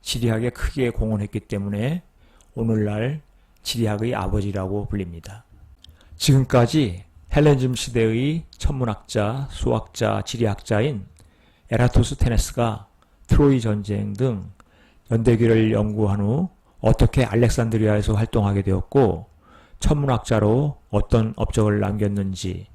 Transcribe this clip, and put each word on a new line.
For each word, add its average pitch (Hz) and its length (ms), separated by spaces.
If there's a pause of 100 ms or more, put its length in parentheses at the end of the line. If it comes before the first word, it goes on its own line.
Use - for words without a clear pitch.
지리학에 117 480
크게 - 400
공헌했기 107 500
때문에 104 640 (520)
오늘날 113 680 (420)
지리학의 113 520
아버지라고 98 720
불립니다. 95 580 (720)
지금까지 127 880 (300)
헬레니즘 131 420
시대의 120 720
천문학자, 120 1000
수학자, 107 760
지리학자인 110 800 (640)
에라토스테네스가 117 1160 (400)
트로이 139 320
전쟁 104 540
등 104 360 (600)
연대기를 113 600
연구한 107 480
후 131 280 (320)
어떻게 113 440
알렉산드리아에서 110 880
활동하게 101 480
되었고, 95 680 (500)
천문학자로 131 1000 (140)
어떤 110 460
업적을 107 420
남겼는지 98 960